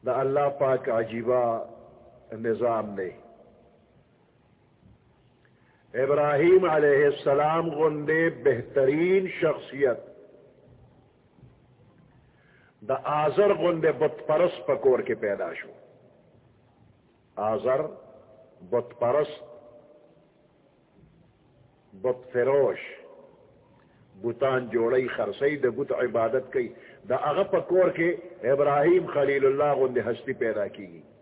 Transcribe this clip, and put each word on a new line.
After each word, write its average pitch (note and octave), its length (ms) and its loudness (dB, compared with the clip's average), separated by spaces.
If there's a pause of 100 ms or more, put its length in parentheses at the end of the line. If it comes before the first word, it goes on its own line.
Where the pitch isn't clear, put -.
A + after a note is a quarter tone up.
الله C3+ 500 0
پاک C3 300 0
عجیبه A#2 760 0 (640)
نظام A2 640 -2
دی۔ F#2+ 140 -6 (2750)
ابراہیم D3 760 4
علیہ D3 360 4
السلام D3+ 640 2
غندے D3+ 600 0
بہترین D3 1000 2
شخصیت C#3+ 680 0 (3000)
دا C3 160 -2
آزر D3+ 500 2
غندے E3 380 0
بت - 360 -2
پرست - 400 0
پکور B2+ 320 2
کے A2 160 -4
پیدا G2 380 -4
شو۔ - 140 -16 (1700)
آزر A2 460 0 (880)
بت A#2 300 -4
پرست، C3 440 -2 (2500)
بت G2+ 400 -6
فروش، B2+ 460 2 (1400)
بوتان B2+ 480 -2
جوڑی A#2+ 380 0
خرسی A#2+ 500 -4
دا C3 120 0
بت A2 220 -6
عبادت A#2+ 640 -2
کئی۔ A#2+ 200 -4 (360)
دا B2 60 0
اغا D3 280 0
پکور F3+ 460 2
کے E3 200 0 (320)
ابراہیم D3 640 2
خلیل C#3 400 0
اللہ C#3 360 2
غندے B2 180 0
ہستی A#2 340 -6
پیدا G#2 340 -4
کی۔ E2+ 340 -16 (200)